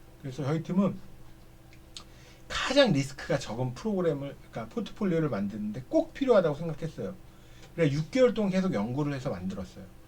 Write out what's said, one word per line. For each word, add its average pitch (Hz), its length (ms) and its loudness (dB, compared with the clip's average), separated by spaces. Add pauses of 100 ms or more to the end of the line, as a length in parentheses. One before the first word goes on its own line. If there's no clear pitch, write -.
(200)
그래서 135 220 -8
저희 156 200 0
팀은 190 360 0 (1500)
가장 262 440 4
리스크가 139 460 0
적은 123 360 -4
프로그램을, 160 640 -2 (140)
그러니까 226 240 -10
포트폴리오를 180 540 0
만드는데 107 600 -4
꼭 - 260 2
필요하다고 196 420 4
생각했어요. 147 580 -6 (600)
그래서 160 180 2
육 156 180 -2
개월 247 240 6
동안 208 160 0
계속 185 220 2
연구를 127 400 0
해서 131 180 -4
만들었어요. 95 540 -8 (240)